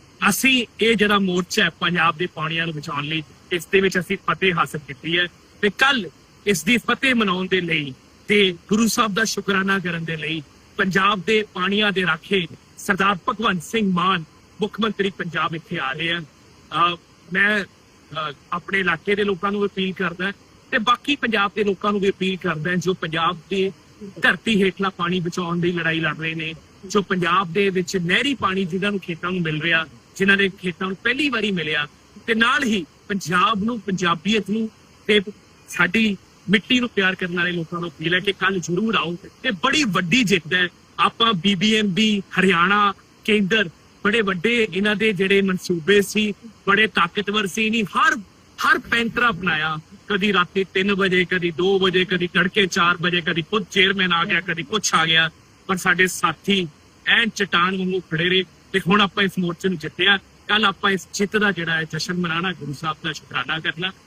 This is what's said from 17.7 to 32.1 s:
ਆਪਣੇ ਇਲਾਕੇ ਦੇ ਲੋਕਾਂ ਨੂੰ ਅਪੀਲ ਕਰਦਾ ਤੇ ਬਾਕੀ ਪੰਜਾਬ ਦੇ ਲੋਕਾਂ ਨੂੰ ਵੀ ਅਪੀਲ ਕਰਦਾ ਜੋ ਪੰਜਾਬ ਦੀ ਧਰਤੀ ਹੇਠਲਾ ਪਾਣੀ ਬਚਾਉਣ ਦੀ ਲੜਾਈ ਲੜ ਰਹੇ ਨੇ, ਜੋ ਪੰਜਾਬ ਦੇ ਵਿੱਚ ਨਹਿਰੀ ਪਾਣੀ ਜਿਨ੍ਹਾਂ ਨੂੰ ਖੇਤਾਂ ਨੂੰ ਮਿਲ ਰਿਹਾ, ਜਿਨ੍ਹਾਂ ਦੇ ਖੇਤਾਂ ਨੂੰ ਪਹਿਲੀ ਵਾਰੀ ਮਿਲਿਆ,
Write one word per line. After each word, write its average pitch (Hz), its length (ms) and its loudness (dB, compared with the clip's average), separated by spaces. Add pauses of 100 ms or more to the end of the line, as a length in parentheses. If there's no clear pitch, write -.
ਆਪਣੇ 185 260 -2
ਇਲਾਕੇ 185 360 0
ਦੇ 208 80 0
ਲੋਕਾਂ 202 280 -2
ਨੂੰ 202 140 0
ਅਪੀਲ 190 280 -2
ਕਰਦਾ 180 380 -4 (400)
ਤੇ 262 60 -2
ਬਾਕੀ 262 380 0
ਪੰਜਾਬ 214 400 0
ਦੇ 214 80 0
ਲੋਕਾਂ 202 280 0
ਨੂੰ 202 100 0
ਵੀ 196 80 2
ਅਪੀਲ 190 280 -2
ਕਰਦਾ 170 380 -2
ਜੋ 180 180 0
ਪੰਜਾਬ 170 440 -2 (120)
ਦੀ 190 220 0 (500)
ਧਰਤੀ 202 420 2
ਹੇਠਲਾ 190 260 0
ਪਾਣੀ 180 300 -2
ਬਚਾਉਣ 175 400 -4
ਦੀ 175 120 0
ਲੜਾਈ 165 280 -2
ਲੜ 151 200 -2
ਰਹੇ 160 160 -4
ਨੇ, 160 180 -8 (320)
ਜੋ 196 160 0
ਪੰਜਾਬ 180 520 0
ਦੇ 202 160 2
ਵਿੱਚ 185 280 -2
ਨਹਿਰੀ 214 360 0
ਪਾਣੀ 196 320 -2
ਜਿਨ੍ਹਾਂ 190 260 -2
ਨੂੰ 196 80 -2
ਖੇਤਾਂ 175 320 -6
ਨੂੰ 185 100 -2
ਮਿਲ 156 200 -2
ਰਿਹਾ, 160 260 0 (280)
ਜਿਨ੍ਹਾਂ 196 220 4
ਦੇ 196 120 2
ਖੇਤਾਂ 185 380 -6
ਨੂੰ 190 160 -6
ਪਹਿਲੀ 269 260 0
ਵਾਰੀ 220 220 -2
ਮਿਲਿਆ, 151 360 -2 (400)